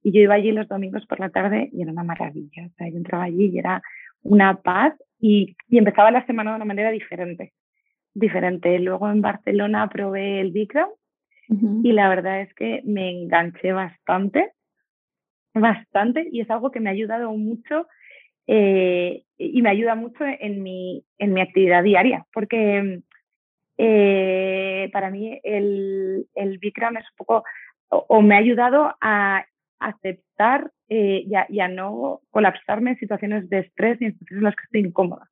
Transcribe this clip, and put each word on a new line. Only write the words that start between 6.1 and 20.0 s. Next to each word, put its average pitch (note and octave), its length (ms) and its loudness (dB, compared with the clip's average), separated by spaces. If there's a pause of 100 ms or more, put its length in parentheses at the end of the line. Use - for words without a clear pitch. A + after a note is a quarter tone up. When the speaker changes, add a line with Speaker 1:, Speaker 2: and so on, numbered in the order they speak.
Speaker 1:
la B3 140 0
semana A3 260 -4
de A3 60 -6
una G#3+ 80 -8
manera G#3 260 -2
diferente, F3 600 -10 (640)
diferente. F3+ 680 0
Luego F#3 300 -2
en G#3 120 2
Barcelona G#3 680 -2
probé G3 500 -6
el F#3+ 120 -4
Bikram G#3+ 380 -2 (600)
Speaker 2:
Ujú. G#3+ 340 0
Speaker 1:
y A#3+ 80 4
la G3+ 160 6
verdad F#3+ 340 0
es G3 120 -14
que A3+ 320 -8
me F#3+ 260 -4
enganché F3 600 -4
bastante, F#3+ 800 -4 (1000)
bastante, A3+ 800 0
y A#3 100 -8
es G#3+ 80 -10
algo A#3 220 -4
que B3+ 80 -12
me G#3+ 100 -4
ha G3 40 -4
ayudado A3 400 -6
mucho, A#3 540 -6 (600)
eh, F#3 760 2 (140)
y - 240 -2
me A3 80 4
ayuda A3+ 260 0
mucho A#3 300 -10